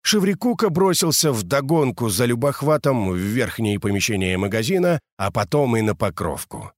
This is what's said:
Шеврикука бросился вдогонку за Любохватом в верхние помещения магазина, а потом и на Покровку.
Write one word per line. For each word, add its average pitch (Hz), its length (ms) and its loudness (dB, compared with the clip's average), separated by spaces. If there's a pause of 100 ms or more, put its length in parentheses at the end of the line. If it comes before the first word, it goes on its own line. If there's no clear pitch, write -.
Шеврикука 202 680 0
бросился 165 600 2
вдогонку 131 800 0
за 107 160 2
Любохватом 135 880 0
в 90 40 -2
верхние 104 640 -2
помещения 98 580 0
магазина, 139 600 0 (180)
а 98 140 -2
потом 117 460 2
и 110 40 2
на 107 140 0
Покровку. - 840 -6